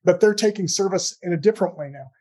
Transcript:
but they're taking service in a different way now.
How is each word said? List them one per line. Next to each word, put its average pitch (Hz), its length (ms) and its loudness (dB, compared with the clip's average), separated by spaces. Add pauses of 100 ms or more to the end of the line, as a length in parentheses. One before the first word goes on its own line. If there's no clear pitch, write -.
but 180 160 4
they're 208 140 6
taking 202 320 0
service 190 560 -4
in 175 120 -4
a 165 40 -2
different 185 380 0
way 147 160 -10
now. 135 180 -18 (100)